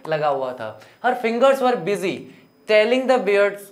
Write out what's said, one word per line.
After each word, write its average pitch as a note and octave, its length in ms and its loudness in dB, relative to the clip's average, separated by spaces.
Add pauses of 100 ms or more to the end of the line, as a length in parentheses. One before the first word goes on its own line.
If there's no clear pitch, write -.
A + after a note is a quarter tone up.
लगा D3+ 200 0
हुआ C3+ 240 -2
था। A2+ 280 -12 (260)
Her A#3+ 100 0
fingers B3 400 2
were B3 200 0
busy F3+ 400 -4 (540)
telling A3+ 360 4
the B3+ 120 4
beards G3+ 420 0 (120)